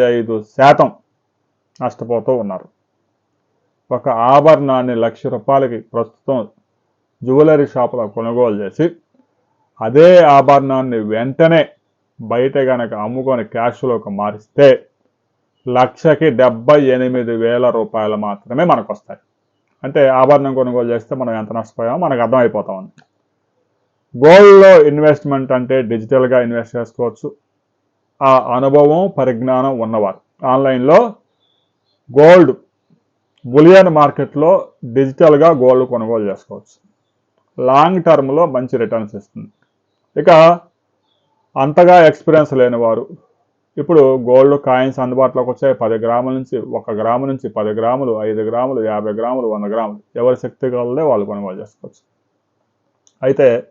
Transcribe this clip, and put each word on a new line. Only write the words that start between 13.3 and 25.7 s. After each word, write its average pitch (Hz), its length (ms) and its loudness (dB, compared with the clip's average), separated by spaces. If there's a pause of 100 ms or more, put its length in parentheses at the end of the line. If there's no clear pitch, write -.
క్యాష్‌లోకి 117 560 -6 (100)
మారిస్తే, 107 480 0 (1120)
లక్షకి 147 500 0 (120)
డెబ్బై 123 400 2 (140)
ఎనిమిది 127 400 -4 (100)
వేల 123 200 -2 (140)
రూపాయలు 107 380 -6 (100)
మాత్రమే 120 460 -6
మనకు 120 220 -4
వస్తాయి. - 260 -20 (640)
అంటే 143 180 -2 (180)
ఆభరణం 135 380 2
కొనుగోలు 123 340 -4
చేస్తే 117 280 -8
మనం 120 200 -6
ఎంత 110 180 -12
నష్టపోయామో 120 460 -8
మనకు 135 200 -4
అర్థమైపోతా 113 560 -2
ఉంది. - 220 -20 (1200)
గోల్డ్‌లో 196 460 10 (200)
ఇన్వెస్ట్‌మెంట్ 143 680 -2
అంటే 127 180 -4 (140)